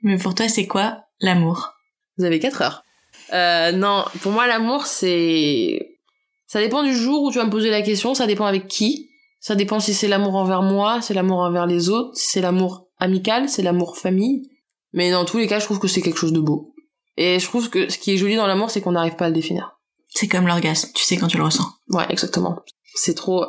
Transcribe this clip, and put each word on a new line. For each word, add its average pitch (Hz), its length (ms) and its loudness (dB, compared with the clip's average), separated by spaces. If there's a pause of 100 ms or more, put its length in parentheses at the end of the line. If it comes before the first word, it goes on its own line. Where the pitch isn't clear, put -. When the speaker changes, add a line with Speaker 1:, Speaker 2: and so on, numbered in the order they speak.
Speaker 1:
mais 196 160 2
pour 185 180 -2
toi, 220 120 0
c'est 214 200 0
quoi 214 360 -2 (160)
l'amour ? 175 520 0 (460)
Speaker 2:
Vous 180 80 0
avez 165 140 2
quatre 262 220 -2
heures. 139 220 -4 (500)
Euh, 175 380 2
non, 196 340 2 (160)
pour 196 100 -2
moi, 233 160 2
l'amour, 240 380 0
c'est, 160 1120 0 (500)
ça - 120 -4
dépend 240 240 0
du 269 120 0
jour 262 280 0
où 277 80 0
tu 226 60 -2
vas 233 80 0
me 220 40 0
poser 214 200 0
la 214 120 0
question, 214 320 0
ça 262 140 0
dépend 208 180 0
avec 196 220 -2
qui, - 420 -2 (300)
ça - 160 -4
dépend 202 240 0
si 208 140 0
c'est 208 140 0
l'amour 196 280 0
envers 185 260 2
moi, 202 400 2
c'est 226 120 -4
l'amour 185 260 0
envers 175 260 0
les 175 240 0
autres, 240 260 -2
si - 140 -2
c'est 190 120 -2
l'amour 185 460 0 (120)
amical, 190 500 0
c'est 208 120 -2
l'amour 175 360 0
famille. 202 520 0 (440)
Mais 175 180 2
dans 180 140 2
tous 196 120 -2
les 233 100 2
cas, 208 120 0
je 208 60 -4
trouve 208 140 -2
que 202 80 0
c'est 185 140 0
quelque 160 180 -2
chose 160 140 0
de 165 80 2
beau. 151 320 -2 (440)
Et 180 220 2
je 180 60 -2
trouve 233 240 -2
que 180 200 0
ce - 80 -6
qui - 160 0
est 196 40 2
joli 202 180 2
dans 220 120 2
l'amour, 196 220 0
c'est 214 120 -2
qu'on 190 100 -2
n'arrive 170 240 0
pas 175 100 -2
à 170 40 2
le 160 40 2
définir. 160 440 -4 (320)
Speaker 1:
C'est - 180 -2
comme 180 200 2
l'orgasme, 165 460 0
tu - 100 0
sais 185 140 0
quand 175 100 0
tu 160 100 0
le 156 60 2
ressens. 160 240 0 (220)
Speaker 2:
Ouais, 180 200 0
exactement. 175 500 -2 (360)
C'est - 200 -2
trop 185 340 -2